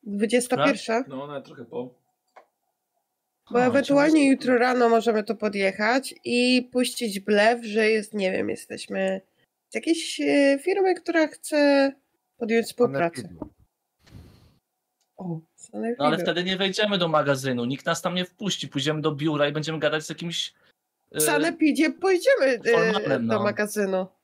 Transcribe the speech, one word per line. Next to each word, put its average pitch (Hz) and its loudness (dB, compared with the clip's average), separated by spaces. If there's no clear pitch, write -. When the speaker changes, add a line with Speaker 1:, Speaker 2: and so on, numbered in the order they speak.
Speaker 1:
Dwudziesta 220 0
pierwsza? 233 -2
Speaker 2:
No, 135 -12
ona 147 -12
trochę 143 -18
po. 131 -12
Speaker 1:
Bo 240 2
Speaker 3:
A, 254 4
Speaker 1:
ewentualnie 277 4
Speaker 3:
czyli 277 6
Speaker 1:
jutro 254 2
rano 247 4
możemy 226 2
tu 214 -4
podjechać 208 -2
i 247 2
puścić 240 -4
blef, 214 2
że 214 0
jest, 214 -2
nie 190 -2
wiem, 196 -2
jesteśmy 190 -6
z - -14
jakiejś, 330 -4
e, 285 4
firmy, 381 0
która 330 0
chce 285 2
podjąć 233 0
współpracę. 170 -2
Speaker 4:
Sanepidu. - -14
Speaker 1:
O, 185 -10
Speaker 3:
No 160 -8
ale 226 -4
Speaker 1:
sanepidu. 151 0
Speaker 3:
wtedy 175 -2
nie 185 -2
wejdziemy 202 0
do 175 0
magazynu, 135 0
nikt 135 -6
nas 165 -2
tam 175 -4
nie 180 -2
wpuści, 180 -6
pójdziemy 151 -2
do 156 0
biura 147 0
i 147 -2
będziemy 151 -6
gadać 151 -2
z - -14
jakimś, 170 -8
e, - -8
Speaker 1:
W 151 2
sanepidzie 311 2
pójdziemy, 381 2
e, 233 2
Speaker 3:
formalem, 226 0
Speaker 1:
do 226 0
Speaker 3:
no. - 0
Speaker 1:
magazynu. 202 -2